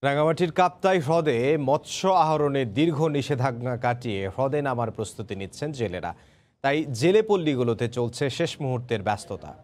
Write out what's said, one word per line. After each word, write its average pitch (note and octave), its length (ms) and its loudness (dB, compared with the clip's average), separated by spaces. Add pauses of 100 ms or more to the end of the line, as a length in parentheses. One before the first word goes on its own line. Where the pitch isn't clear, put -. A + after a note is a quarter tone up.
রাঙামাটির D3+ 480 2
কাপ্তাই F#3 480 2
হ্রদে D3 580 2
মৎস্য D3 500 0
আহরণে D3+ 580 4
দীর্ঘ C#3+ 400 0
নিষেধাজ্ঞা B2+ 720 -2
কাটিয়ে A#2+ 500 -2
হ্রদে C3+ 340 -2
নামার A#2+ 300 -2
প্রস্তুতি G#2 440 -8
নিচ্ছেন G2 360 -8
জেলেরা। F2+ 440 -4 (460)
তাই D3 300 0
জেলে E3 300 4
পল্লীগুলোতে C3+ 640 2
চলছে A#2+ 420 -2
শেষ D#3+ 320 -4
মুহূর্তের B2 400 -4
ব্যস্ততা। F#2+ 640 -6